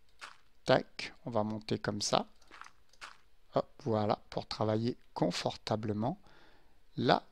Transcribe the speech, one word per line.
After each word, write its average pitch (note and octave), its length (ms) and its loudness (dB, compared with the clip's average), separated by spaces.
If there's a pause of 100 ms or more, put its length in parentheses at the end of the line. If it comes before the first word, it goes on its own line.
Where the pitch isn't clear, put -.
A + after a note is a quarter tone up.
(640)
Tac. - 500 2 (120)
On C3 40 -8
va A2+ 140 2
monter G#2+ 340 -4
comme G#2 240 -2
ça. - 240 4 (1300)
Hop, - 140 2 (160)
voilà, G#2+ 340 2 (120)
pour - 160 -6
travailler A2 500 0 (180)
confortablement. A2 1040 -2 (760)
Là, C3 360 4